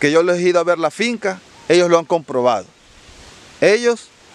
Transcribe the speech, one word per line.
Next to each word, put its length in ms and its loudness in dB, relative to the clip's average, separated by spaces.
que 100 0
yo 120 2
les 160 -2
he 40 -4
ido 180 2
a 40 -2
ver 140 0
la 120 -2
finca, 500 -6
ellos 200 2
lo 100 4
han 60 -4
comprobado. 640 -2
Ellos 460 0